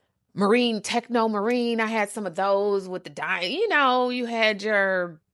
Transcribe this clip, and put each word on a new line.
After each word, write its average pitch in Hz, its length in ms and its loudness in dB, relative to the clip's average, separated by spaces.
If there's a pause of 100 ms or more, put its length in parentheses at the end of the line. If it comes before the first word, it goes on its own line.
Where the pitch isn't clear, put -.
(340)
Marine, 220 460 2
Techno 240 480 -2
Marine, 233 520 0
I 220 60 0
had 214 240 -2
some 214 160 -8
of 165 100 -6
those 196 520 2
with 185 160 -8
the 151 60 -16
di-, 160 320 -4
you 302 260 -2
know, 254 420 2
you 247 160 -4
had 220 360 0
your 190 580 0 (140)